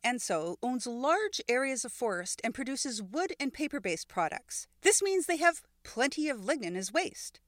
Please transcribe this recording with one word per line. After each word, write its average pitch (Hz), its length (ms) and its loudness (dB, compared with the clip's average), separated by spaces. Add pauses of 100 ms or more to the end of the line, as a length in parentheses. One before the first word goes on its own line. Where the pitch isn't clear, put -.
Enso 180 580 0
owns 247 240 0
large 302 640 2
areas 262 360 2
of 247 60 -8
forest 185 540 -2
and 226 100 0
produces 254 480 -4
wood 294 380 -2
and 277 120 -2
paper-based 190 540 -4
products. - 600 -4 (140)
This - 200 6
means 381 240 2
they 330 120 0
have 339 240 4 (200)
plenty 277 460 0
of 254 100 -2
lignin 196 380 -2
as 190 160 -4
waste. - 560 -4